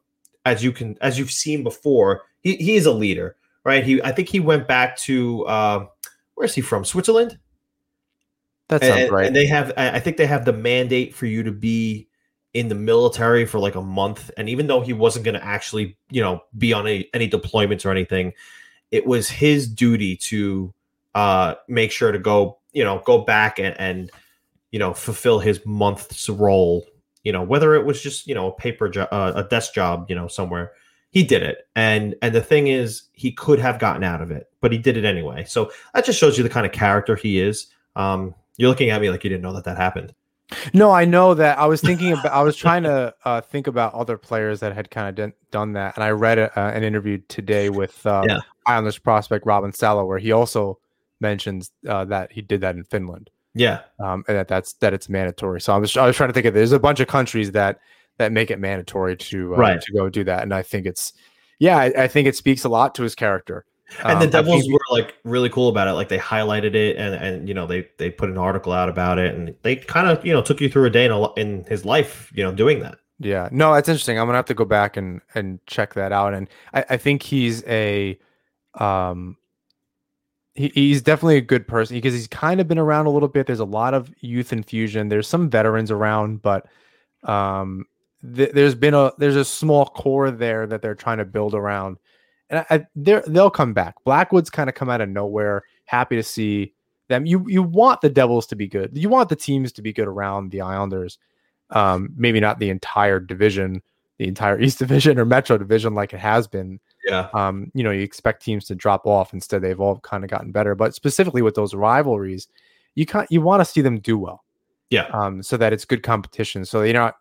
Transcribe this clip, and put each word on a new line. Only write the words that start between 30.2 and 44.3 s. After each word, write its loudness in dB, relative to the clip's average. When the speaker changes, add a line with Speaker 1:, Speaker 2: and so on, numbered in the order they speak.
Speaker 1:
somewhere. -8
He 4
did 2
it. -8
And, 0
and -2
the 2
thing 2
is, -2
he -6
could 2
have -2
gotten -2
out -4
of -10
it, -12
but 2
he -2
did 0
it -2
anyway. -4
So -2
that 2
just -2
shows 6
you 2
the 0
kind 0
of -4
character 2
he -2
is. -2
Um, -4
you're 4
looking 2
at 0
me 2
like -4
you -4
didn't -4
know -8
that -10
that -8
happened. -4
Speaker 2:
No, 8
I 6
know 6
that. 4
I 2
was 2
thinking 0
about, -2
I 2
was 2
trying 2
to, 0
uh, 0
think -8
about -2
other -4
players -4